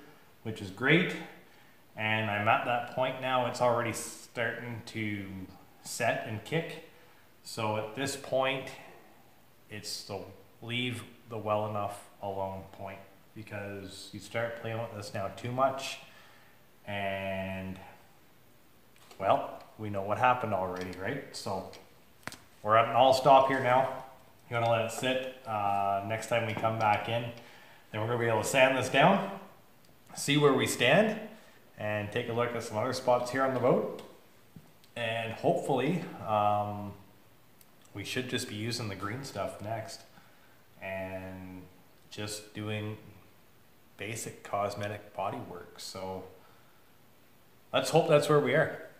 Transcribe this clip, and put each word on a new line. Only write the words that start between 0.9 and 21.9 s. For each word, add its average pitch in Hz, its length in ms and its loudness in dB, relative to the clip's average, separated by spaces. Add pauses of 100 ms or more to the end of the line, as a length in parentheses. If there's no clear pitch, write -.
And 110 320 0
I'm 104 200 2
at 131 160 6
that 123 260 -2
point 131 300 -2
now, 127 260 2
it's 117 140 -6
already 117 320 4
starting 117 920 -6
to 104 380 -4 (580)
set - 440 -2
and 110 180 -6
kick. - 460 -4 (540)
So 107 320 -2
at - 180 -6
this 135 220 -4
point, 131 540 -2 (1000)
it's - 320 -10
the 98 160 -10 (440)
leave 120 420 -4 (240)
the 113 100 -8
well 107 300 0
enough 104 400 -6 (120)
alone 95 520 -6
point, 98 260 -12 (380)
because 101 760 -12
you 107 60 -12
start - 420 -6
playing 113 200 -6
with 113 160 -8
this 101 180 -10
now 98 140 -4
too 120 240 -8
much, 131 460 0 (920)
and, 95 880 -4 (1400)
well, - 420 2 (160)
we 107 120 -6
know 98 120 -4
what 101 160 -2
happened 117 340 4
already, 92 380 -4 (100)
right? 117 360 -6
So 95 340 -6 (920)